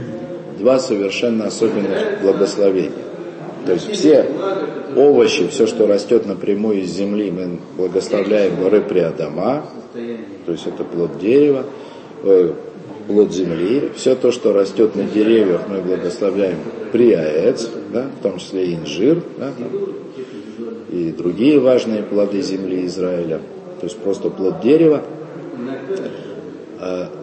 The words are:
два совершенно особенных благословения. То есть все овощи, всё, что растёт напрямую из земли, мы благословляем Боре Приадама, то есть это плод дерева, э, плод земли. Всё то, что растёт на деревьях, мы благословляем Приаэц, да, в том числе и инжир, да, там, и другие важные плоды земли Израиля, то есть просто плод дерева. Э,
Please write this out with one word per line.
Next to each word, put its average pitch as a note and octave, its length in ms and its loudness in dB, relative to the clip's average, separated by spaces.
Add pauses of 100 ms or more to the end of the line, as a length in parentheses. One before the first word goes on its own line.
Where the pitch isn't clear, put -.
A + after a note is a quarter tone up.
(600)
два B2+ 200 4
совершенно A2 680 0
особенных G2 800 0
благословения. F#2+ 680 2 (720)
То D3+ 80 2
есть E3+ 180 -2
все D#3 340 6 (680)
овощи, B2 520 6
всё, A2+ 200 2
что A2 180 2
растёт G2+ 400 2
напрямую G2+ 560 -2
из F2+ 80 -4
земли, G2+ 420 -2
мы F2 280 -6 (180)
благословляем F#2+ 800 2
Боре F#2+ 260 4
Приадама, E2+ 840 -2 (800)
то F2 60 -4
есть D#2 140 -6
это F2+ 180 -8
плод E2 360 -4
дерева, C3+ 460 4 (580)
э, F#2 300 6 (540)
плод G2+ 240 4
земли. F2+ 640 0
Всё B2+ 200 2
то, B2 160 2
что A2+ 220 0
растёт G2+ 420 2
на G2+ 80 -2
деревьях, G#2 640 4
мы F#2+ 120 -4
благословляем F2+ 760 0 (340)
Приаэц, G2 760 2 (260)
да, B2+ 140 -4 (120)
в - 40 -16
том F#2+ 160 -2
числе F#2 280 -4
и E2+ 80 -2
инжир, E2+ 460 0 (160)
да, C3+ 200 -6
там, - 100 -8 (1200)
и E2 260 -4
другие G2 440 2
важные A#2 420 4
плоды G2+ 400 0
земли F#2 440 -4
Израиля, F2 540 -4 (400)
то F2 60 -8
есть E2+ 120 -8
просто F#2+ 320 -2
плод F2+ 320 -2
дерева. D3+ 400 6 (1800)
Э, F2+ 260 -6 (180)